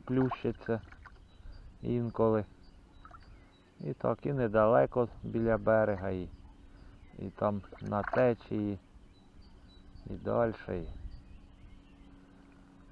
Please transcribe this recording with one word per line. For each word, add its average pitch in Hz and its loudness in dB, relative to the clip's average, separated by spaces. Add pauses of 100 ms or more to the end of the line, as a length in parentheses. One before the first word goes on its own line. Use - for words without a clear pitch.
плющиться 123 -2 (1000)
інколи. 113 2 (1400)
І 151 -6
так, 123 -2
і 143 -2
недалеко 120 4 (140)
біля 113 0
берега, 104 2
і, 92 -4 (880)
і 95 -8
там 104 -2 (180)
на 104 -2
течії. 107 0 (1300)
І 98 -8
дальше. 104 -2
І 82 -6 (2000)